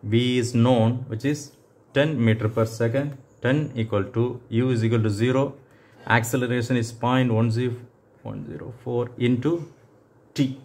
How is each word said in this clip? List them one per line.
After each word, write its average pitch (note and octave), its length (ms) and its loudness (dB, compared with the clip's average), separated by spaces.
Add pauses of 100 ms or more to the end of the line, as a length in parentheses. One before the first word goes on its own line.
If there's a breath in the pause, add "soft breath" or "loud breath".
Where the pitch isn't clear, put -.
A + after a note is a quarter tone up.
V B2 360 2
is A2 160 -2
known, A#2 520 4
which A2+ 180 -8
is D3 260 -4 (420)
ten C#3+ 320 2
meter G#2+ 240 2
per A2+ 160 0
second, C3 520 -2 (240)
ten C#3+ 340 0
equal A2 280 0
to A#2+ 460 -2
U A#2+ 220 0
is A2+ 120 0
equal A2+ 200 2
to A2 60 2
zero. B2+ 460 0 (520 loud breath)
Acceleration A#2+ 720 0
is A2+ 140 -2
point B2+ 400 2
one A2+ 200 2
zero - 1200 -8 (100)
four B2 360 -4
into B2+ 520 0 (640)
T. C3+ 320 0